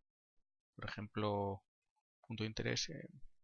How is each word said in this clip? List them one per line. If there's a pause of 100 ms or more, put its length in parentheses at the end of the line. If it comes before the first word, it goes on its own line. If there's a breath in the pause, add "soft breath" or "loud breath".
(760)
Por
ejemplo, (640)
punto
de
interés,
eh, (360)